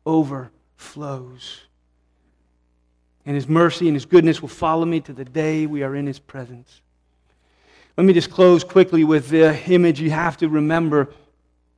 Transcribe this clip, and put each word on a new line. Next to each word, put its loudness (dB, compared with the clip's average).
overflows. -8
And -6
his -6
mercy 2
and 0
his -8
goodness 2
will -14
follow -4
me -4
to -16
the -16
day -4
we -8
are -8
in -8
his -10
presence. -20
Let 2
me 6
just -2
close 4
quickly 2
with 0
the 4
image. 2
You -2
have -4
to -2
remember -2